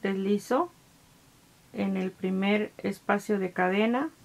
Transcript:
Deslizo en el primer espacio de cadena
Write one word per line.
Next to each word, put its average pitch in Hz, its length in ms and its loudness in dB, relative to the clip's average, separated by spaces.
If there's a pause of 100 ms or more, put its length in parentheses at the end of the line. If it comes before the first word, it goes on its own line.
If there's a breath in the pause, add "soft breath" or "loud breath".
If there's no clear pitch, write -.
Deslizo 202 680 0 (1000)
en 196 240 -2
el 185 140 -2
primer 196 680 0
espacio 202 600 -2
de 185 140 -2
cadena 220 560 2 (160)